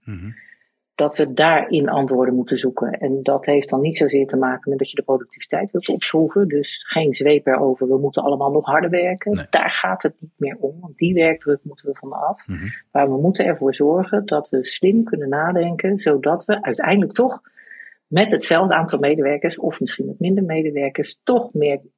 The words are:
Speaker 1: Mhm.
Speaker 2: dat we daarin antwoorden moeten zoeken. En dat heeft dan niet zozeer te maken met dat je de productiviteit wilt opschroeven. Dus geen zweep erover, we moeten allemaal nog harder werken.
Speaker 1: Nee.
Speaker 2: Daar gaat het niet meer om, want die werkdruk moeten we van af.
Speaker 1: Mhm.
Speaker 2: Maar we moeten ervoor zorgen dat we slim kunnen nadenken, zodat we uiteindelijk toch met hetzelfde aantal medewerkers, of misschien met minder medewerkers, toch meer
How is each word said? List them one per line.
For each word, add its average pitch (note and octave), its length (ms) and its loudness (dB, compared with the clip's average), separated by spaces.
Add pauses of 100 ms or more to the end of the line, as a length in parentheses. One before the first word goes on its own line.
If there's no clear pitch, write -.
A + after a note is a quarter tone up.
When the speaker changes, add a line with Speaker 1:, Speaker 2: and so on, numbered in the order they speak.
Speaker 1:
Mhm. G2 260 -14 (680)
Speaker 2:
dat D3 220 0
we C#3 160 0
daarin D#3 560 2
antwoorden B2+ 460 0
moeten B2+ 220 0
zoeken. B2+ 340 -2
En C3+ 320 -2
dat C#3 220 0
heeft C#3+ 240 2
dan C3+ 120 0
niet D#3+ 160 0
zozeer C#3 300 2
te C3 100 -2
maken B2+ 320 -2
met C3+ 100 -2
dat C3 100 -4
je - 60 -16
de - 60 -2
productiviteit C3+ 680 -4
wilt - 180 -4
opschroeven. D#3+ 580 2
Dus D3 400 -4
geen D#3 260 2
zweep C#3+ 340 2
erover, C3 400 2
we C3 120 2
moeten C#3+ 240 -2
allemaal C#3 280 0
nog D3 140 0
harder E3 240 2
werken. F3+ 440 -2
Speaker 1:
Nee. F3+ 160 -6
Speaker 2:
Daar E3+ 220 0
gaat F#3 320 -4
het D3+ 160 0
niet D#3 180 -20
meer C3 220 -4
om, D3 200 -6
want F3 180 -18
die F3 160 2
werkdruk D#3+ 500 2
moeten - 220 -18
we C#3 100 -4
van C3+ 180 -14
af. - 340 -6
Speaker 1:
Mhm. F#2 200 -8 (240)
Speaker 2:
Maar C#3 200 2
we C3+ 100 0
moeten F#3+ 240 2
ervoor C#3+ 280 0
zorgen F#3 520 0
dat D3+ 240 -2
we C3 160 0
slim A3 380 2
kunnen C#3+ 260 -4
nadenken, E3+ 680 0
zodat D3 460 0
we G#3+ 160 0
uiteindelijk F3 520 0
toch B3+ 280 0 (680)
met G#3 240 2
hetzelfde E3+ 440 2
aantal D#3+ 240 0
medewerkers, D3 600 0
of - 200 -4
misschien - 260 -6
met G2+ 140 -8
minder F#3+ 240 2
medewerkers, D3+ 800 -4
toch B3 300 0
meer D3 260 0 (180)